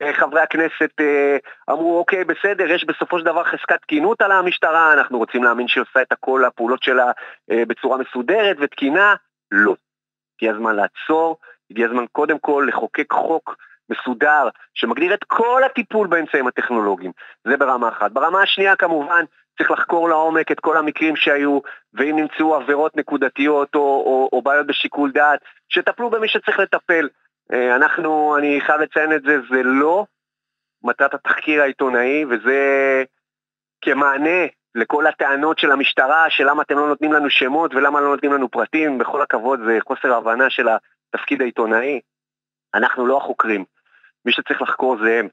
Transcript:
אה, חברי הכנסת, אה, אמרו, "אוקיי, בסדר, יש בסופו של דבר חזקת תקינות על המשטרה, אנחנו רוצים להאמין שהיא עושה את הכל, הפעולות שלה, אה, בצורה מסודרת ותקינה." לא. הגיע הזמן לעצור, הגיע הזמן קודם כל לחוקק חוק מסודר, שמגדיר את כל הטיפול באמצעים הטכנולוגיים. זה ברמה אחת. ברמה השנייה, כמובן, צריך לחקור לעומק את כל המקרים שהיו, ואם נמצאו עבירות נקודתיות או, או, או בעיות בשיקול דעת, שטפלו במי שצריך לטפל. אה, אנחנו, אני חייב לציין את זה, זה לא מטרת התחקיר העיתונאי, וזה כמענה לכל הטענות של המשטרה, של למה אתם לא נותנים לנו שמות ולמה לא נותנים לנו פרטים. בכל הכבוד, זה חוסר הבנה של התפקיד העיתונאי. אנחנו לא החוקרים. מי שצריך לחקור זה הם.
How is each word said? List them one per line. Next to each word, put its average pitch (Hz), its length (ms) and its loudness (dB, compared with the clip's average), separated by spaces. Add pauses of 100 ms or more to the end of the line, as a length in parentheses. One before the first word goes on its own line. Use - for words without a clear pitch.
אה, 147 100 -4
חברי 151 280 0
הכנסת, 156 600 -2
אה, 143 360 2 (340)
אמרו, 165 280 0
"אוקיי, 185 260 -2
בסדר, 180 460 -2
יש 165 140 0
בסופו 160 340 -4
של 165 60 -6
דבר 165 200 0
חזקת 160 380 -4
תקינות 165 400 0
על 196 100 2
המשטרה, 165 600 2
אנחנו 131 260 2
רוצים 120 260 -2
להאמין 120 240 0
שהיא 123 140 0
עושה 131 200 0
את - 100 -6
הכל, 131 320 0
הפעולות 123 380 -2
שלה, 127 280 2 (400)
אה, 113 160 2
בצורה 123 320 0
מסודרת 160 640 0
ותקינה." 160 540 2 (360)
לא. 101 240 4 (640)
הגיע 113 160 0
הזמן 110 240 -2
לעצור, 156 600 0 (340)
הגיע 113 160 0
הזמן 120 260 -2
קודם 147 260 0
כל 143 300 0
לחוקק - 440 -4
חוק - 440 -2 (340)
מסודר, 131 580 0 (260)
שמגדיר 185 400 -2
את 202 100 -4
כל 247 400 2
הטיפול 214 420 -2
באמצעים 156 400 -2
הטכנולוגיים. 101 680 -2 (320)
זה 127 120 0
ברמה 127 320 0
אחת. 104 240 -2
ברמה 165 300 0
השנייה, 196 340 2
כמובן, 165 480 0 (340)
צריך 160 120 -2
לחקור 165 380 0
לעומק 160 440 0
את - 80 -4
כל 160 160 0
המקרים 151 400 -2
שהיו, 143 440 0 (340)
ואם 143 220 -2
נמצאו 156 380 0
עבירות 143 420 -2
נקודתיות 143 800 -2
או, 147 60 2
או, 131 520 2
או 127 100 0
בעיות 143 240 2
בשיקול 143 440 -2
דעת, 147 300 2 (280)
שטפלו 208 420 -2
במי 220 180 -2
שצריך 208 300 -2
לטפל. 170 500 0 (440)
אה, 123 240 2
אנחנו, 151 600 0
אני 143 220 0
חייב 151 200 0
לציין 156 320 -2
את 151 100 0
זה, 143 160 2 (120)
זה 127 120 2
לא 147 440 2 (760)
מטרת 139 320 0
התחקיר - 480 -2
העיתונאי, 131 600 0
וזה 120 340 0 (1200)
כמענה 143 640 2 (280)
לכל 147 320 0
הטענות 147 520 0
של 151 140 2
המשטרה, 143 580 2
של 143 200 2
למה 147 120 2
אתם 143 160 -2
לא 147 100 2
נותנים 151 240 0
לנו 147 180 2
שמות 143 440 0
ולמה 143 260 2
לא 143 80 2
נותנים 143 240 0
לנו 135 180 0
פרטים. 139 480 -2
בכל - 240 -2
הכבוד, 123 440 -2
זה 113 140 2
חוסר 127 340 -2
הבנה 117 360 0
של 123 180 -2
התפקיד - 760 -4
העיתונאי. 120 580 -2 (760)
אנחנו 120 320 0
לא 131 100 0
החוקרים. 110 480 -4 (600)
מי 120 80 -2
שצריך 139 300 -4
לחקור 127 420 -2
זה 113 140 2
הם. 104 140 -2